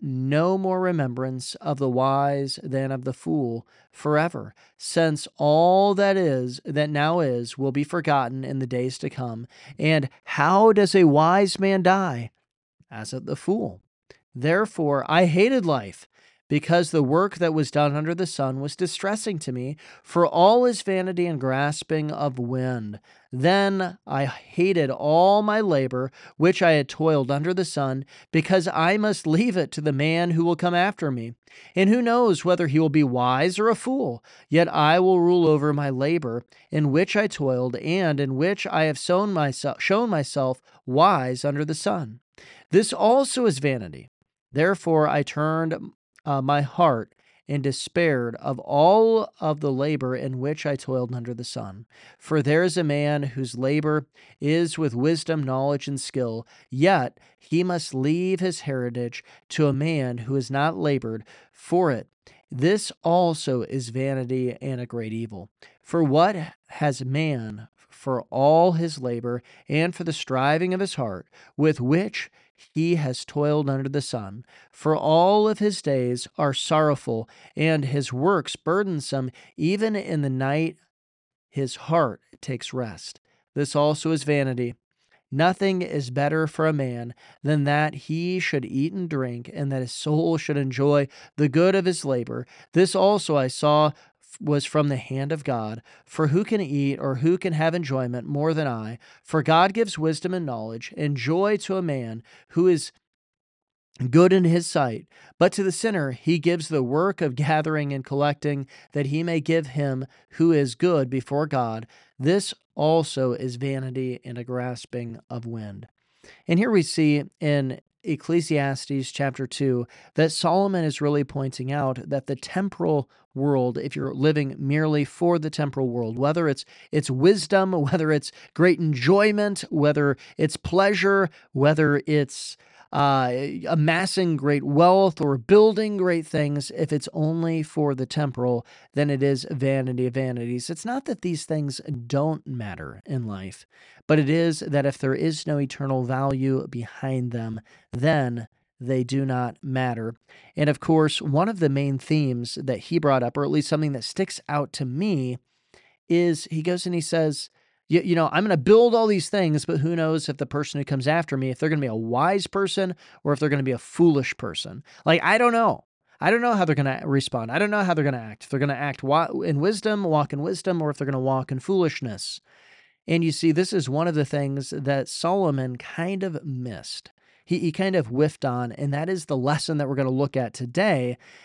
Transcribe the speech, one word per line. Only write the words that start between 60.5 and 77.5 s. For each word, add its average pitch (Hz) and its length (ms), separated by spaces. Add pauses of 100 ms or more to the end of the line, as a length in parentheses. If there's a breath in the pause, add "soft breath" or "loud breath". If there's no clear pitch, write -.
not 147 280
labored 123 460 (280 soft breath)
for 175 380
it. 120 180 (420 soft breath)
This 170 400 (120)
also 165 580
is 120 300
vanity 127 720
and 131 180
a 120 60
great 113 260
evil. 107 380 (320 soft breath)
For 170 200
what 160 340 (320)
has 139 360
man 127 720
for - 540
all 160 420
his 160 260
labor 120 440 (260 soft breath)
and 165 260
for 175 100
the 165 100
striving 151 580
of 185 80
his 196 140
heart, 110 320 (280 soft breath)
with 147 280
which 170 480 (260 soft breath)
he 165 400
has 139 280
toiled 147 440
under 135 200
the 143 120
sun. 110 440 (260 soft breath)
For 156 260
all 190 520
of 208 100
his 208 240
days 123 460 (100)
are 139 160
sorrowful, 143 760 (280 loud breath)